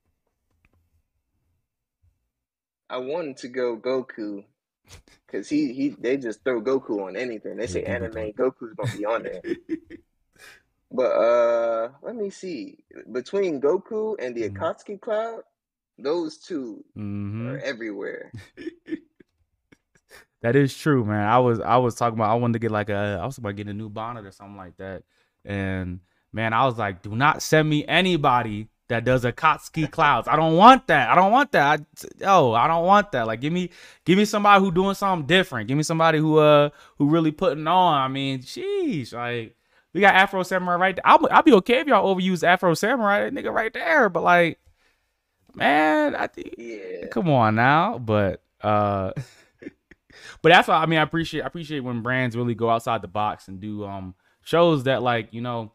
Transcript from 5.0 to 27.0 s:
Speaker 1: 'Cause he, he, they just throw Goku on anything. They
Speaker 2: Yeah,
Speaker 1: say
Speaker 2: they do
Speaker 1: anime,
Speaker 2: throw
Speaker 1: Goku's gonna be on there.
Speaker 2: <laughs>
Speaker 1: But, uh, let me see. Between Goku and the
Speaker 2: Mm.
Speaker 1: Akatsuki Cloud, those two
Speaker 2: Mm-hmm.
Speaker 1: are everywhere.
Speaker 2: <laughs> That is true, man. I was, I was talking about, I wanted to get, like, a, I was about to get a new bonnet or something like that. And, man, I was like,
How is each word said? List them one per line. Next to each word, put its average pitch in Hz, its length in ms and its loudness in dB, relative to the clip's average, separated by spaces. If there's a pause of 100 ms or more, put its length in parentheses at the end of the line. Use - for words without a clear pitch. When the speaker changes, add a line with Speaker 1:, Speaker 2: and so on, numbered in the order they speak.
Speaker 1:
'Cause 101 200 -10
he, 147 240 -2
he, 135 180 -4
they 120 280 -4
just 117 260 -10
throw 123 160 -2
Goku 113 460 -4
on 92 100 -12
anything. 107 400 -10
They 104 80 -8
Speaker 2:
Yeah, 120 60 -8
Speaker 1:
say - 140 -6
Speaker 2:
they 113 140 -6
do 120 60 -8 (140)
Speaker 1:
anime, 107 160 -8
Speaker 2:
throw 127 160 -2
Speaker 1:
Goku's 113 240 -12
gonna 104 220 -8
be 104 80 -8
on 107 180 -4
there. 95 200 -12
Speaker 2:
<laughs> - 560 -10 (960)
Speaker 1:
But, 120 180 0
uh, 117 760 0 (140)
let 220 140 -12
me 208 120 -8
see. 170 560 -14 (280)
Between 151 500 -4
Goku 214 580 -2
and 123 140 -8
the 117 160 -6
Speaker 2:
Mm. 98 80 -12
Speaker 1:
Akatsuki 170 420 -8
Cloud, 226 400 -6 (580)
those 156 380 -4
two 127 480 -12 (140)
Speaker 2:
Mm-hmm. 104 500 -8
Speaker 1:
are 135 120 -10
everywhere. 110 680 -10 (280)
Speaker 2:
<laughs> - 40 -20 (1800)
That 120 140 0
is 139 200 2
true, 135 280 0
man. 104 240 -2
I 120 100 4
was, 120 220 2
I 110 160 2
was 123 180 2
talking 117 240 -2
about, 107 120 0
I 113 40 2
wanted 120 200 0
to 113 40 -4
get, 110 140 -2
like, 104 160 -4
a, 101 340 -4
I - 20 -4
was 135 140 -10
about 110 120 -8
to 101 40 -8
get 101 140 -10
a 104 40 -10
new 107 160 -10
bonnet 110 380 -12
or 95 60 -20
something 101 240 -20
like 92 220 -20
that. 95 260 -12 (400)
And, 95 560 -6 (320)
man, 110 200 -4
I 117 140 2
was 120 120 -2
like, 101 220 -4